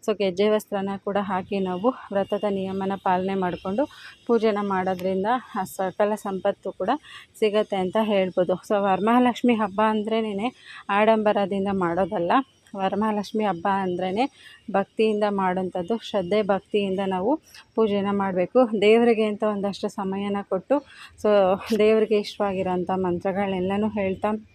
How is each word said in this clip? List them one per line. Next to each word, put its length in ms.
so 120
ಗೆಜ್ಜೆ 320
ವಸ್ತ್ರನ 400
ಕೂಡ 160
ಹಾಕಿ 380
ನಾವು 320
ವ್ರತದ 600
ನಿಯಮನ 460
ಪಾಲನೆ 380
ಮಾಡಿಕೊಂಡು 520
ಪೂಜೆನ 340
ಮಾಡೋದ್ರಿಂದ 680
ಆ 80
ಸಕಲ 500
ಸಂಪತ್ತು 580
ಕೂಡ 180
ಸಿಗತ್ತೆ 360
ಅಂತ 260
ಹೇಳ್ಬೋದು. 500
So 220
ವರಮಹಾಲಕ್ಷ್ಮಿ 800
ಹಬ್ಬ 340
ಅಂದ್ರೇನೆ 680
ಆಡಂಬರದಿಂದ 840
ಮಾಡೋದಲ್ಲ. 600
ವರಮಹಾಲಕ್ಷ್ಮಿ 680
ಹಬ್ಬ 280
ಅಂದ್ರೇ 580
ಭಕ್ತಿಯಿಂದ 580
ಮಾಡೋಂಥದ್ದು, 680
ಶ್ರದ್ಧೆ 320
ಭಕ್ತಿಯಿಂದ 640
ನಾವು 300
ಪೂಜೆನ 360
ಮಾಡಬೇಕು. 720
ದೇವರಿಗೆ 420
ಅಂತ 180
ಒಂದಷ್ಟು 460
ಸಮಯನ 540
ಕೊಟ್ಟು, 440
so 560
ದೇವರಿಗೆ 400
ಇಷ್ಟವಾಗಿರೋಂಥ 760
ಮಂತ್ರಗಳನ್ನೆಲ್ಲನೂ 960
ಹೇಳ್ತಾ 400